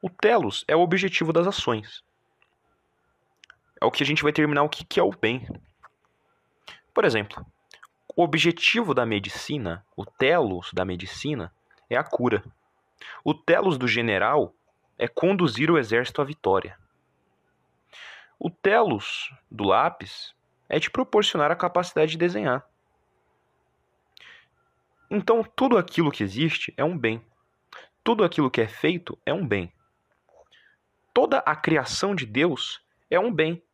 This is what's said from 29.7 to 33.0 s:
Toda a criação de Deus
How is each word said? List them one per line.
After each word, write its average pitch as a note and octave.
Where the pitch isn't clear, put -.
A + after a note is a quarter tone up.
Toda C4+
a -
criação D#3+
de D3
Deus C3